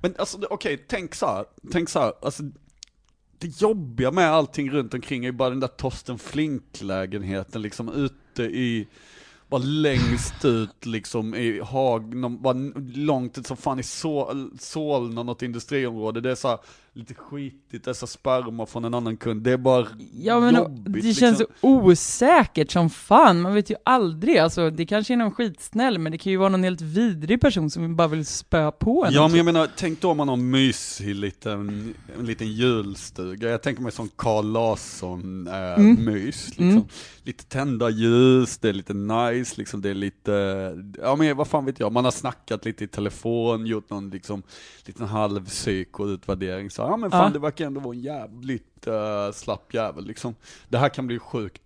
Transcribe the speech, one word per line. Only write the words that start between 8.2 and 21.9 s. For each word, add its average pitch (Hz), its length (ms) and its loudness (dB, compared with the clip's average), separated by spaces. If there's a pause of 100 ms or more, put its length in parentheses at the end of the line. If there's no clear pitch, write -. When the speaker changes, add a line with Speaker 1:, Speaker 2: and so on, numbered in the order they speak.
Speaker 1:
i, 117 440 -2 (600)
bara 135 140 -2
längst 131 840 0
ut, 113 400 0
liksom, 110 500 -6
i 113 260 -2
Haag, 117 540 -2
någon, 123 260 -6
bara 127 120 0
n-, 131 420 -6
långt 135 420 -2
ut 127 100 -12
som 131 100 -8
fan 131 220 -4
i 120 40 -6
Sol-, 139 760 -6
Solna, 123 640 -4
något 120 180 -8
industriområde. 117 800 -4
Det 127 100 -2
är 123 40 0
så - 120 -4
här 117 120 0 (340)
lite 117 200 -18
skitigt, - 720 -14
det - 60 -6
är - 20 -4
så 120 140 -10
sperma 120 580 -2
från 117 200 -8
en 117 80 -4
annan 113 240 -4
kund. 110 260 -4
Det 123 80 4
är 127 60 2
bara 127 300 4 (340)
Speaker 2:
Ja, 226 180 2
men 240 160 8
och 240 140 6
Speaker 1:
jobbigt, 202 340 -4
Speaker 2:
det 226 100 4
känns 233 260 6
Speaker 1:
liksom. - 220 0
Speaker 2:
så 240 60 6
osäkert 240 1040 6